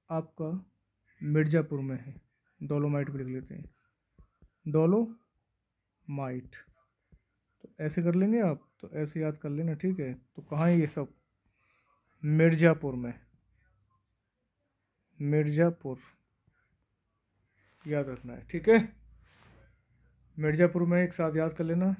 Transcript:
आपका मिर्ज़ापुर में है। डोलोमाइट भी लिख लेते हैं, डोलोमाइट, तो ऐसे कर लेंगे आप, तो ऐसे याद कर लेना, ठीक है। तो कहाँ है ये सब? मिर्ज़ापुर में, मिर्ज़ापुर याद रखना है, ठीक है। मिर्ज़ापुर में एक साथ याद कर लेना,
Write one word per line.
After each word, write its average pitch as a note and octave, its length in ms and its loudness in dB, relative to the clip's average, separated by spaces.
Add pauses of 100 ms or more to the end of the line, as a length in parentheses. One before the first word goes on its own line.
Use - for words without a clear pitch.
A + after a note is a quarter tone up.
(100)
आपका D#3+ 400 -6 (720)
मिर्ज़ापुर D3+ 600 0
में C3+ 160 -6
है। B2+ 180 -16 (460)
डोलोमाइट D3 500 -2
भी C#3+ 80 -10
लिख C3+ 100 -8
लेते B2+ 260 -12
हैं, - 100 -14 (1040)
डोलोमाइट, D3 1900 -4 (1080)
तो - 60 -20 (120)
ऐसे D#3 220 -4
कर E3+ 120 2
लेंगे G#3 280 4
आप, E3 200 0 (180)
तो - 120 -16
ऐसे D3+ 280 -6
याद D3+ 180 -4
कर D3+ 120 -8
लेना, D#3 240 -4
ठीक F#3 260 -4
है। B2+ 140 -6
तो - 300 -20
कहाँ D#3 240 0
है F3 120 6
ये D3+ 80 2
सब? C#3+ 260 -8 (1080)
मिर्ज़ापुर D#3 760 4
में, A#2+ 180 -8 (2000)
मिर्ज़ापुर D3+ 800 0 (1900)
याद D3 220 -2
रखना B2 240 -12
है, B2 140 -18
ठीक E3+ 220 -2
है। A3+ 260 6 (1400)
मिर्ज़ापुर E3+ 460 2
में F3 140 4
एक F3 160 2
साथ D#3+ 220 -2
याद D#3+ 160 0
कर E3 120 -6
लेना, F3 360 0